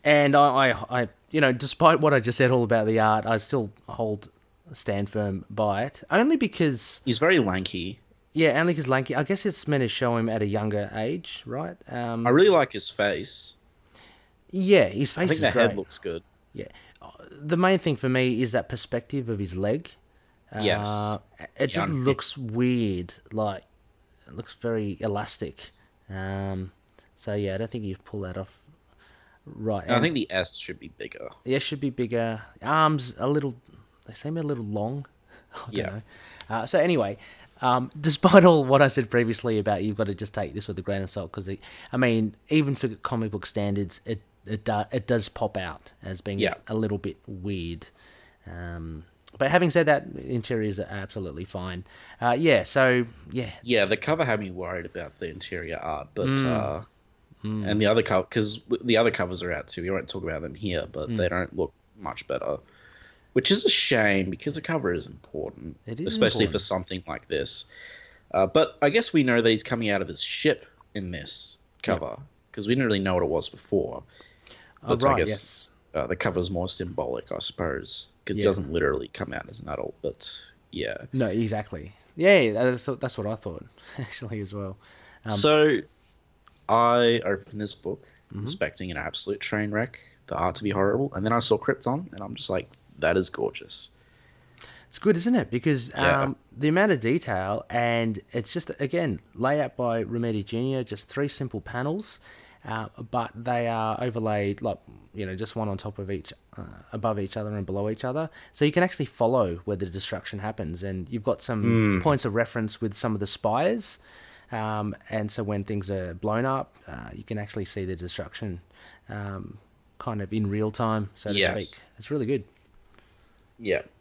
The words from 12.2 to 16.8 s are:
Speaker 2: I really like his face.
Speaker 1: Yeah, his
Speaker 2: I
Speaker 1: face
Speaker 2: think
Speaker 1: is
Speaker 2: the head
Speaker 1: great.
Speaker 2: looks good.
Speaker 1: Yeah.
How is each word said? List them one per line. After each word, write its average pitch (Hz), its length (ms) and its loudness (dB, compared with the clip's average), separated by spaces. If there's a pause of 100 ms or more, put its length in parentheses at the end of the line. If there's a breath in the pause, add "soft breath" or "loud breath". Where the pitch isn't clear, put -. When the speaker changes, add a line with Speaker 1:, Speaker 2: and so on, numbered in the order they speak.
Speaker 2:
I 120 40 6
really 185 200 10
like 151 220 6
his 104 160 -6
face. - 680 -2 (960 soft breath)
Speaker 1:
Yeah, 185 380 6
his 120 280 0
Speaker 2:
I 165 60 0
Speaker 1:
face 185 80 2
Speaker 2:
think 165 60 2
Speaker 1:
is - 40 -4
Speaker 2:
the 123 100 4
head 117 200 6
Speaker 1:
great. 104 60 -6
Speaker 2:
looks - 220 -8
good. 85 240 -6 (320)
Speaker 1:
Yeah. - 120 -10 (360 loud breath)